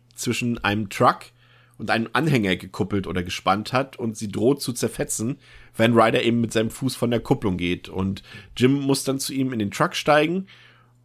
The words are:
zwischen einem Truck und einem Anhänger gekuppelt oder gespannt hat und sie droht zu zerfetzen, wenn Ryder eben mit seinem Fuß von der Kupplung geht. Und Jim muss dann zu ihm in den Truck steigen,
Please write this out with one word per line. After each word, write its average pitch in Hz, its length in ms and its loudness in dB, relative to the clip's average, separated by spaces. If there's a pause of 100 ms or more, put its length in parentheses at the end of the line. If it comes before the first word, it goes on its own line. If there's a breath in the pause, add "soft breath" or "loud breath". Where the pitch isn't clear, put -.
(140)
zwischen 120 500 -4
einem 104 240 -2
Truck - 300 2 (600 soft breath)
und - 120 -4
einem 113 220 0
Anhänger 120 440 2
gekuppelt 95 500 -4
oder 92 160 -4
gespannt 95 500 -2
hat 135 260 -2
und 113 160 -4
sie 110 140 -8
droht 127 320 2
zu 123 140 -4
zerfetzen, 123 640 -4 (400 soft breath)
wenn 117 200 4
Ryder 117 240 6
eben 117 200 2
mit 113 100 -2
seinem 113 160 2
Fuß 127 260 -4
von 120 160 -2
der 117 100 2
Kupplung 110 360 0
geht. 87 320 -2
Und 95 340 -4 (320 loud breath)
Jim 131 200 4
muss 135 300 0
dann 135 140 -2
zu - 140 -6
ihm 131 220 -2
in 113 60 -2
den 101 100 -2
Truck 160 260 -2
steigen, 156 500 2 (580 soft breath)